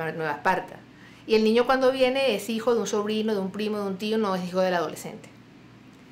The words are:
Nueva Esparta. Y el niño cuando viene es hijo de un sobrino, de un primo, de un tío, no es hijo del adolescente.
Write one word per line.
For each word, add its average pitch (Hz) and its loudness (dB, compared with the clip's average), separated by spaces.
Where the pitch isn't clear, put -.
Nueva 160 -4
Esparta. - -2
Y 220 4
el 220 4
niño 233 4
cuando 262 4
viene 262 2
es 196 -8
hijo 226 0
de 226 2
un 196 -4
sobrino, 214 0
de 190 -2
un 190 -4
primo, 208 -4
de 202 -4
un 190 -4
tío, 214 -2
no 202 0
es 180 -4
hijo 180 -2
del 185 2
adolescente. - -6